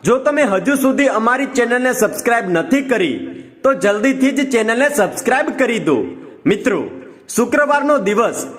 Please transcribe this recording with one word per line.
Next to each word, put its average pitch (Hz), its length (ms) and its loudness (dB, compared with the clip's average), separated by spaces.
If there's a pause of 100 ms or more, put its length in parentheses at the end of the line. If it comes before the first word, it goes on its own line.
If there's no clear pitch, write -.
જો 233 140 2
તમે 294 240 0
હજુ 202 320 0
સુધી 269 320 2
અમારી 247 400 0
ચેનલને 247 460 0
સબસ્ક્રાઇબ 233 580 0
નથી 208 320 0
કરી 190 360 0 (460)
તો 269 100 4
જલ્દીથી 262 560 2
જ 277 220 -2
ચેનલને 226 360 2
સબસ્ક્રાઇબ 262 720 0
કરી 233 200 0
દો. 143 260 0 (420)
મિત્રો, 202 380 0 (520)
શુક્રવારનો 285 640 2
દિવસ 196 480 0 (120)